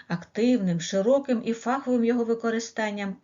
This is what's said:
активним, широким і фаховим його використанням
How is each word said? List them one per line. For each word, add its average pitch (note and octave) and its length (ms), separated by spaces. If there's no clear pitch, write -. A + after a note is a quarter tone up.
активним, F#3+ 720
широким A#3 640
і A3+ 80
фаховим B3 520
його A#3 200
використанням A3 1000